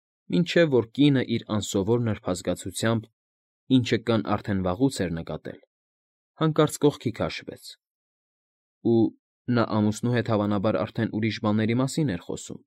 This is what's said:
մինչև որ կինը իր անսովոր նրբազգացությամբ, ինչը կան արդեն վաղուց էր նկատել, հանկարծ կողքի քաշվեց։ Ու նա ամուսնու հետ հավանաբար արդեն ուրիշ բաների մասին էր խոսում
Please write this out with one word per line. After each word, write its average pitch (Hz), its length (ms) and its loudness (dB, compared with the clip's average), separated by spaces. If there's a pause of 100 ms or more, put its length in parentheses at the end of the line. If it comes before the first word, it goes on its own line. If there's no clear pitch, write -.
(300)
մինչև 170 420 2
որ 117 160 4
կինը 135 380 4
իր 113 200 -2
անսովոր 104 560 0
նրբազգացությամբ, 107 1000 -2 (640)
ինչը 123 300 4
կան 110 260 0
արդեն 98 380 -2
վաղուց 107 340 0
էր 85 160 -2
նկատել, - 460 -10 (800)
հանկարծ 156 380 2
կողքի 139 360 0
քաշվեց։ - 560 -8 (1160)
Ու 117 160 4 (460)
նա 120 200 2
ամուսնու 107 480 0
հետ 110 140 -2
հավանաբար 104 480 0
արդեն - 360 -4
ուրիշ 107 260 -2
բաների 110 380 0
մասին 131 320 -2
էր 87 140 -4
խոսում - 420 -12